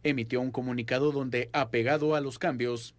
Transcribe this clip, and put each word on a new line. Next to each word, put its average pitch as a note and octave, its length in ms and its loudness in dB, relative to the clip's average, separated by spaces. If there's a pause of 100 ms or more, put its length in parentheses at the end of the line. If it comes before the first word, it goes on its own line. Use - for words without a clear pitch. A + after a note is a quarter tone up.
emitió B2+ 360 0
un B2+ 120 -2
comunicado B2+ 580 0
donde, B2+ 420 -2
apegado D3 640 2
a D3 60 2
los C3+ 180 -6
cambios A#2+ 600 -2